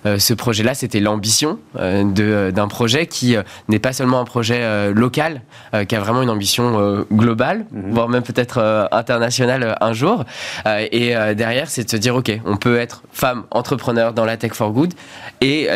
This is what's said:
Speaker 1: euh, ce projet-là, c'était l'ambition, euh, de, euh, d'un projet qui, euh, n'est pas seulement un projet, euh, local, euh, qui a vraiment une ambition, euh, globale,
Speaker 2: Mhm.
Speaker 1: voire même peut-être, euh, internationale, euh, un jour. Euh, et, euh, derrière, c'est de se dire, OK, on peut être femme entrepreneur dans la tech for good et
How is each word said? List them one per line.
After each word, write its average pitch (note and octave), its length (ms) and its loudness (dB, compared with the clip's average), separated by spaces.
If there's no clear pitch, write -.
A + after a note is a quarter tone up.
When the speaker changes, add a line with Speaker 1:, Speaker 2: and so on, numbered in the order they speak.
Speaker 1:
euh, G#2 120 2
ce A#2 160 2
projet-là, A2 400 0
c'était A#2 260 -2
l'ambition, G#2+ 580 0
euh, F#2+ 260 0
de, G2+ 200 2
euh, G2+ 260 2
d'un G#2 180 0
projet A#2+ 380 0
qui, B2 300 0
euh, G2+ 60 0
n'est G#2+ 100 2
pas C3 140 0
seulement B2+ 280 2
un B2 40 -2
projet, A#2 380 0
euh, G#2 320 0
local, B2+ 480 0
euh, G#2 100 0
qui F#2+ 120 -2
a G#2+ 40 0
vraiment A2+ 220 0
une B2 80 2
ambition, A2 500 0
euh, G2+ 320 0
globale, A#2 600 2
Speaker 2:
Mhm. G2 200 -8
Speaker 1:
voire A#2 160 0
même B2 140 0
peut-être, A#2+ 360 -2
euh, G#2+ 340 2
internationale, A#2+ 680 0
euh, A2+ 180 0
un A2+ 120 2
jour. D3 320 0
Euh, G#2+ 240 0
et, A#2+ 260 2
euh, G#2+ 180 0
derrière, A#2 360 -2
c'est A#2+ 140 -4
de - 60 -6
se A#2 60 0
dire, A#2+ 200 2
OK, B2+ 140 0
on G2+ 120 0
peut A#2+ 220 2
être A#2+ 240 -6
femme B2 380 -2
entrepreneur A#2 600 0
dans A2+ 120 0
la A2+ 120 0
tech A2+ 160 -6
for G#2+ 200 -2
good D#3+ 200 2
et C3+ 360 2